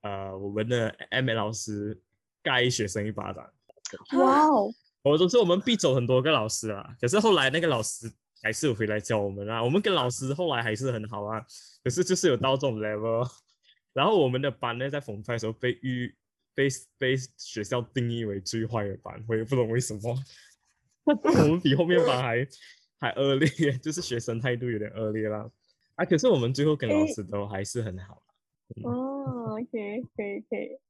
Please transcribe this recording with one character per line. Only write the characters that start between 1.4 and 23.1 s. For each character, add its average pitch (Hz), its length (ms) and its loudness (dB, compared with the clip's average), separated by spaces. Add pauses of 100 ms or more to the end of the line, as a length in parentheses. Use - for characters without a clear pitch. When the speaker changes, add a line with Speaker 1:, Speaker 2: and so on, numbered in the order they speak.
Speaker 2:
师 104 480 -8 (440)
盖 127 260 2
学 113 180 -2
生 104 200 -4
一 110 40 -4
巴 98 220 -8
掌。 - 100 -14 (760)
Speaker 1:
哇 269 260 8
哦。 226 260 4 (300)
Speaker 2:
我 147 160 6
都 180 100 6
是 240 120 6
我 220 40 6
们 180 160 4
必 233 160 0
走 143 200 2
很 120 100 2
多 127 160 4
个 147 80 2
老 120 180 2
师 110 220 -4
啊， 104 320 -10
可 123 60 0
是 190 120 4
后 214 140 6
来 135 160 4
那 156 100 0
个 165 80 0
老 123 140 2
师 - 300 -8 (320)
还 110 100 0
是 151 140 0
有 117 80 2
回 107 100 -2
来 107 140 -2
教 107 200 0
我 101 100 0
们 101 200 -8
啊， 113 140 -2
我 120 60 2
们 185 120 2
跟 202 120 0
老 131 140 2
师 131 240 -4
后 151 240 -2
来 117 60 0
还 110 140 -2
是 127 160 -4
很 107 180 -6
好 104 140 -8
啊， 107 200 -6 (400)
可 127 60 0
是 170 140 0
就 180 120 2
是 180 120 2
有 127 100 4
到 135 180 2
这 135 120 -2
种 110 120 -2
level。 110 480 -2 (640)
然 135 120 2
后 214 100 2
我 151 120 6
们 127 120 0
的 139 120 -2
班 120 260 -6
呢， 131 100 -4
在 143 140 -6
form 104 220 -12
five - 80 -6
的 117 80 -2
时 110 80 -4
候 110 60 -4
被 123 180 -2 (100)
誉-， 123 340 -4 (380)
被， 139 140 2 (320)
被 135 180 2 (180)
学 - 280 -10
校 123 180 -2
定 120 300 -4
义 117 140 -4
为 101 140 -4
最 110 240 -4
坏 110 240 -4
的 95 100 -6
班， - 300 -14
我 113 80 0
也 113 80 0
不 123 120 -2
懂 120 140 2
为 120 100 0
什 123 120 -4
么。 104 80 -8 (1040)
<laughs> - 0 -
我 294 420 6
们 165 120 4
比 147 140 4
后 156 100 4
面 175 220 4
班 127 160 2
还， 123 260 0 (520)
还 127 140 0